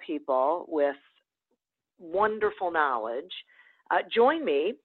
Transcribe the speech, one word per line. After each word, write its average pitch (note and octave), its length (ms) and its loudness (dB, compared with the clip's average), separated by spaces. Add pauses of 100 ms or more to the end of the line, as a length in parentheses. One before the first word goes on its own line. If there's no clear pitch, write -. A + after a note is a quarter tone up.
people D3 600 0
with C#3+ 300 0 (1040)
wonderful G3+ 720 -2
knowledge, C3+ 600 -2 (600)
uh, F3 60 2 (140)
join C#4 320 4
me E3 300 0 (100)